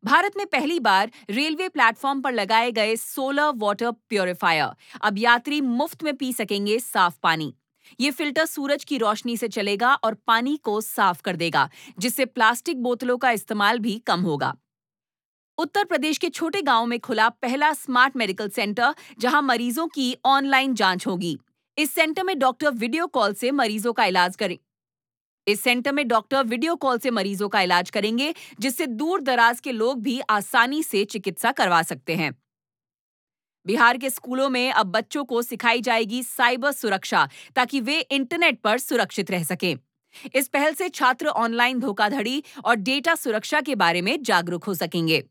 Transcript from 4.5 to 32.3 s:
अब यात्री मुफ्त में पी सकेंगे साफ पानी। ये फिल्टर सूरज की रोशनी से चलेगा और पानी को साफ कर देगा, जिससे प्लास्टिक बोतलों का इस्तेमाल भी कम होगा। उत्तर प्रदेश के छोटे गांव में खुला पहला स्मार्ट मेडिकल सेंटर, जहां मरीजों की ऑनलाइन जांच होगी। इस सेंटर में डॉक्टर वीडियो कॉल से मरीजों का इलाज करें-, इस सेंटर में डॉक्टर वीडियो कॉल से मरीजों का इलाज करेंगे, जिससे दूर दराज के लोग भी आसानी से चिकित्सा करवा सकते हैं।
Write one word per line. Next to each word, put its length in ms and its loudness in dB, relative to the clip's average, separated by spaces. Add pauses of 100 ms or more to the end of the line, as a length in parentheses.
अब 160 0
यात्री 420 4
मुफ्त 420 -2
में 140 -2
पी 160 -6
सकेंगे 460 -2
साफ 440 0
पानी। 320 0 (460)
ये 100 2
फिल्टर 360 -2
सूरज 380 -2
की 140 -4
रोशनी 380 0
से 120 -4
चलेगा 460 2
और 200 -2
पानी 420 0
को 240 -2
साफ 400 0
कर 160 -4
देगा, 340 2 (280)
जिससे 260 0
प्लास्टिक 580 0
बोतलों 360 0
का 120 2
इस्तेमाल 480 0
भी 200 -2
कम 220 0
होगा। 360 -2 (1000)
उत्तर 260 0
प्रदेश 340 0
के 100 -2
छोटे 340 -4
गांव 240 4
में 140 -4
खुला 280 2
पहला 440 0
स्मार्ट 440 2
मेडिकल 320 -2
सेंटर, 460 0 (240)
जहां 240 2
मरीजों 460 0
की 360 -4
ऑनलाइन 500 2
जांच 320 0
होगी। 320 -4 (400)
इस 120 0
सेंटर 320 0
में 160 -2
डॉक्टर 320 2
वीडियो 360 -2
कॉल 280 0
से 160 -2
मरीजों 420 0
का 120 2
इलाज 320 2
करें-, 260 -6 (840)
इस 120 0
सेंटर 320 0
में 160 0
डॉक्टर 340 2
वीडियो 340 -2
कॉल 220 0
से 120 -2
मरीजों 380 -2
का 120 2
इलाज 300 2
करेंगे, 440 -2 (260)
जिससे 260 -2
दूर 340 -2
दराज 400 2
के 120 -8
लोग 300 -2
भी 180 -2
आसानी 600 0
से 220 0
चिकित्सा 480 -4
करवा 300 4
सकते 340 -6
हैं। 180 -2 (1300)